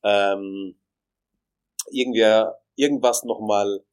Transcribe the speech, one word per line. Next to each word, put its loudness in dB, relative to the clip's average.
ähm, -2
irgendwer, 2
irgendwas 0
nochmal -2